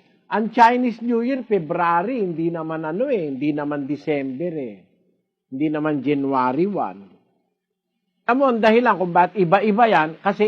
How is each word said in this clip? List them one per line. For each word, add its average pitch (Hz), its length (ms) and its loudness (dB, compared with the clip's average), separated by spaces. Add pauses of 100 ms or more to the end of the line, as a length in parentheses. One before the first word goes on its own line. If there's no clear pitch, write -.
(300)
Ang 214 240 -2
Chinese 240 480 4
New 233 240 -2
Year, 262 160 -4
February, 175 800 0
hindi 170 320 -2
naman 160 320 -6
ano 208 240 -4
eh, 160 240 -4
hindi 147 160 -2
naman 147 320 -4
December 143 720 -6
eh. 120 220 -10 (760)
Hindi 135 240 -4
naman 151 320 -2
January 139 640 0
one. 98 420 -8 (1120)
Alam 240 160 0
mo, 277 60 2 (100)
ang 220 80 -2
dahilan 226 320 4
kung 175 160 -4
ba't 175 240 2
iba-iba 202 560 4
yan, 160 320 0
kasi 208 260 0